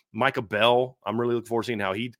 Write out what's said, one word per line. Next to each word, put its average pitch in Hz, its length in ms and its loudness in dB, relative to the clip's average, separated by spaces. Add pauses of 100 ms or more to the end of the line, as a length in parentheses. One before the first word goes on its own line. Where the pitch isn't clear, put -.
(120)
Micah 131 280 0
Bell, 120 640 2
I'm 107 160 -2
really 120 140 0
looking 113 140 -4
forward 113 160 -2
to - 20 -8
seeing 117 140 -4
how 98 120 -2
he 113 280 -6